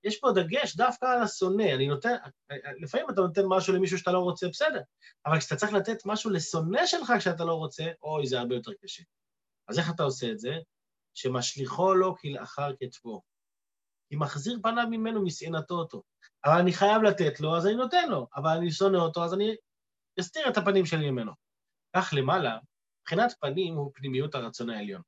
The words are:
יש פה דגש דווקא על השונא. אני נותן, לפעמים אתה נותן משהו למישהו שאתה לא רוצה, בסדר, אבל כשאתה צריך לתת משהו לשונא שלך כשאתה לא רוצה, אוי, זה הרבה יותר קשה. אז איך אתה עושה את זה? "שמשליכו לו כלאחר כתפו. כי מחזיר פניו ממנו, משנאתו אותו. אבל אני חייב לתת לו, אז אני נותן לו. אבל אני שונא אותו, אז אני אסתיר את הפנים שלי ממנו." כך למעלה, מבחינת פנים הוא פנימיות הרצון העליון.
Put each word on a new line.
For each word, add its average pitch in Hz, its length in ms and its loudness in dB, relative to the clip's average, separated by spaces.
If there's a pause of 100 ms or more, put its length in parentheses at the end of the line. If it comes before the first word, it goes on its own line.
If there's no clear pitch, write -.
יש 214 160 -2
פה 247 160 2
דגש 185 400 0
דווקא 247 300 2
על 247 160 4
השונא. 190 540 2
אני 135 120 2
נותן, 143 280 0 (680)
לפעמים 240 280 -4
אתה 196 120 0
נותן 180 260 2
משהו 185 260 4
למישהו 185 240 2
שאתה 180 140 0
לא 185 80 4
רוצה, 180 300 -2
בסדר, 285 320 -2 (440)
אבל 151 140 2
כשאתה - 160 -4
צריך 208 180 -2
לתת 214 320 0
משהו 214 240 -2
לשונא 175 560 0
שלך 302 340 0
כשאתה 170 260 -2
לא 165 80 0
רוצה, 160 320 -6 (160)
אוי, 151 260 -4
זה 123 120 -2
הרבה 120 160 -2
יותר 117 160 -8 (100)
קשה. - 220 -16 (640)
אז 117 120 0
איך 165 160 -2
אתה 170 80 0
עושה 127 280 -2
את 104 80 -6
זה? 120 120 -6 (600)
"שמשליכו 135 800 -2
לו 185 220 4
כלאחר 143 640 -8
כתפו. 117 420 -12 (880)
כי 143 60 -10
מחזיר 151 480 -4
פניו 233 260 0
ממנו, 226 340 -2
משנאתו 165 520 -4
אותו. 170 280 -6 (420)
אבל 160 140 6
אני 180 140 6
חייב 214 280 6
לתת 190 380 4
לו, 156 180 0
אז 170 80 0
אני 214 100 4
נותן 302 340 2
לו. 156 260 -2
אבל 160 220 0
אני 175 140 0
שונא 196 260 4
אותו, 170 260 0
אז 170 100 -2
אני 214 220 0 (640)
אסתיר 277 300 -2
את - 80 0
הפנים 190 280 4
שלי 151 260 0
ממנו." 117 200 -4 (640)
כך 180 180 0
למעלה, 139 440 0 (440)
מבחינת 220 380 0
פנים 165 360 -2
הוא 143 200 -4
פנימיות 135 400 -4
הרצון 117 340 -6
העליון. 104 380 -8